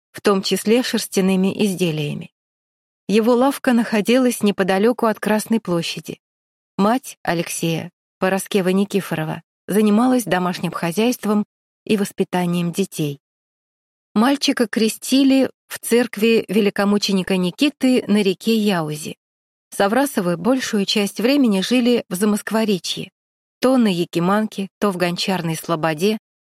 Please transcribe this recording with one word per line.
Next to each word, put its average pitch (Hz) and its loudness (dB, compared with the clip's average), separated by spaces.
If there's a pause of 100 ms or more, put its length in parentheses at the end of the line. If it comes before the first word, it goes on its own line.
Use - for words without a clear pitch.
(120)
в - -20
том 196 2
числе 208 0
шерстяными 190 0
изделиями. 156 -4 (760)
Его 220 4
лавка 254 2
находилась 233 2
неподалеку 196 2
от 214 0
Красной 214 0
площади. - -6 (580)
Мать 214 0
Алексея, 170 -4 (280)
Пороскева 190 0
Никифорова, 170 -2 (260)
занималась 220 2
домашним 180 -2
хозяйством 214 -2 (400)
и 214 0
воспитанием 175 -2
детей. 156 -6 (920)
Мальчика 254 2
крестили 262 2 (180)
в - -12
церкви 226 2
великомученика 202 0
Никиты 254 0
на 208 4
реке 202 0
Яузи. 165 -2 (500)
Саврасовы 202 0
большую 208 0
часть 202 -2
времени 240 2
жили 240 0
в 180 -8
Замоскворечье, 208 -2 (500)
то 262 4
на 220 4
Якиманке, 190 -2 (100)
то 208 0
в 180 -4
Гончарной 175 -2
Слободе, 165 -2 (380)